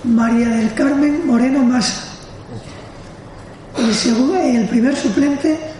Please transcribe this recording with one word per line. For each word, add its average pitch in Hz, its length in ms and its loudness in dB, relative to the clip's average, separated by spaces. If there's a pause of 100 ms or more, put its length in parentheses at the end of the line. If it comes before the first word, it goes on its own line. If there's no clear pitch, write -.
María 233 460 2
del 226 240 0
Carmen 294 520 0
Moreno 262 380 2
Masa. 240 400 0 (1700)
El 226 160 2
segu-, 254 420 2
el 254 320 2
primer 247 300 2
suplente 285 600 2 (220)